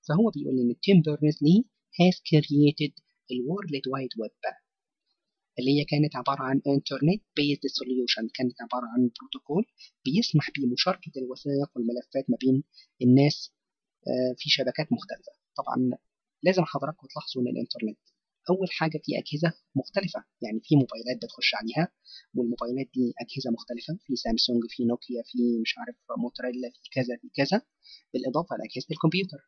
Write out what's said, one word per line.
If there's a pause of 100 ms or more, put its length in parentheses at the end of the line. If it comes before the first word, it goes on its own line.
فهو
بيقول
إن
تيم
بيرنرز-لي (340)
has
created (380)
ال (100)
World (180)
Wide
Web، (1040)
اللي
هي
كانت
عبارة
عن
Internet (160)
Based (120)
Solution،
كانت
عبارة
عن
بروتوكول (400)
بيسمح
بمشاركة
الوثائق
والملفات
ما
بين (380)
الناس، (540)
آه،
في
شبكات
مختلفة. (260)
طبعا (460)
لازم
حضراتكم
تلاحظوا
إن
الإنترنت (500)
أول
حاجة
في
أجهزة (220)
مختلفة، (160)
يعني
في
موبايلات
بتخش
عليها، (440)
والموبايلات
دي
أجهزة
مختلفة،
في
سامسونج،
في
نوكيا،
في (240)
مش
عارف (220)
موتوريلا،
في
كذا،
في (100)
كذا، (520)
بالإضافة
لأجهزة
الكمبيوتر.